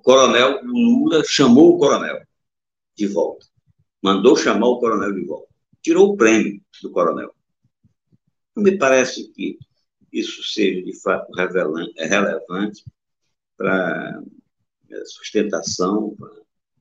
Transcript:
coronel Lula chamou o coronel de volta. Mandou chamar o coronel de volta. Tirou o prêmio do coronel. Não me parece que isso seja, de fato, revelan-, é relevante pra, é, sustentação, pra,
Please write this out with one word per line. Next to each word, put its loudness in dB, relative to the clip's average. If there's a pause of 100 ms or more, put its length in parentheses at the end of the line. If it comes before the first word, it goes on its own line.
coronel 4
Lula 2
chamou 6
o -4
coronel 0 (760)
de -4
volta. -4 (560)
Mandou 4
chamar 0
o 0
coronel -4
de -8
volta. -14 (340)
Tirou 4
o -4
prêmio 2 (200)
do -14
coronel. -4 (1200)
Não -4
me 4
parece 0
que -10 (540)
isso -8
seja, -2
de -12
fato, -4
revelan-, -4
é -8
relevante -4 (720)
pra, -6 (680)
é, -14
sustentação, -4
pra, -20 (500)